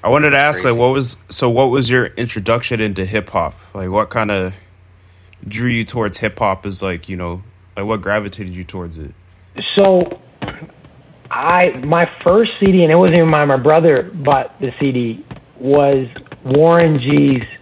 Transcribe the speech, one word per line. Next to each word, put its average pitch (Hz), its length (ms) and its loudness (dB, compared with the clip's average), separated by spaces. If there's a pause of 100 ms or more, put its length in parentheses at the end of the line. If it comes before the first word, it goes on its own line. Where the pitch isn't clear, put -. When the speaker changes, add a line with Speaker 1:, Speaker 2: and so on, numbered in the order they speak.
Speaker 1:
I 107 60 0
wanted 147 220 2
to 139 60 2
Speaker 2:
That's 147 200 0
Speaker 1:
ask, 92 60 -6
like, 131 80 2
Speaker 2:
crazy. 117 80 0
Speaker 1:
what 123 140 2
was, 131 240 -4 (120)
so - 200 -2
what 127 200 2
was 123 200 -2
your 123 180 2 (100)
introduction 113 640 -4
into 98 240 -4
hip 101 240 -6
hop? 82 260 -4 (180)
Like, 95 160 -8
what 104 200 -2
kinda 101 440 -4 (960)
drew 110 220 -6
you 117 140 -2
towards 107 360 -6
hip 107 200 -8
hop 98 260 -4
is, 98 160 -10
like, 90 260 -8
you 95 100 -10
know, 90 260 -10 (340)
like, 101 80 -8
what 107 160 -4
gravitated 101 540 -6
you 90 80 -12
towards 85 340 -14
it? 73 140 -14 (640)
Speaker 3:
So, 190 420 2 (1120)
I, 175 420 2 (120)
my 165 260 0 (140)
first 202 360 2
C 196 120 4
D, 185 120 6
and 156 80 4
it 156 40 4
wasn't 175 240 6
even 165 100 4
mine, 151 180 2
my 135 100 2
brother 156 560 2
bought 139 460 -2
the 131 200 -6
C 139 120 0
D, 120 340 -6 (340)
was 139 480 2 (360)
Warren 156 560 4
G's 139 440 2 (180)